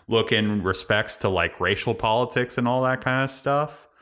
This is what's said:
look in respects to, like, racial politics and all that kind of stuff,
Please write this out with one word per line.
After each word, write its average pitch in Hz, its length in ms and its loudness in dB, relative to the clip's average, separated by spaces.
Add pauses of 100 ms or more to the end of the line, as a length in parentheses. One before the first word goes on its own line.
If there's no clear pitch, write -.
look 110 240 2
in 107 320 2
respects 104 540 0
to, - 120 0
like, 87 300 0
racial 101 340 0
politics 120 640 0
and 123 100 0
all 127 160 0
that 127 180 0
kind 131 220 0
of 139 60 -4
stuff, 143 580 -4 (140)